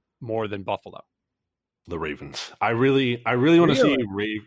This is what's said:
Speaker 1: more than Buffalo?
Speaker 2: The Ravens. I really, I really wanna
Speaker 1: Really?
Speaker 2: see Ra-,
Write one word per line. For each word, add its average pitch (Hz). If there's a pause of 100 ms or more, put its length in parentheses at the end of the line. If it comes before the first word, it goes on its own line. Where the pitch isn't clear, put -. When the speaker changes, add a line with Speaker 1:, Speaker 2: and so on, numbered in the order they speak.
(200)
Speaker 1:
more 110
than 98
Buffalo? 95 (800)
Speaker 2:
The 85
Ravens. 71
I 104
really, 127
I 117
really 156
wanna 156
Speaker 1:
Really? 135
Speaker 2:
see 123
Ra-, 107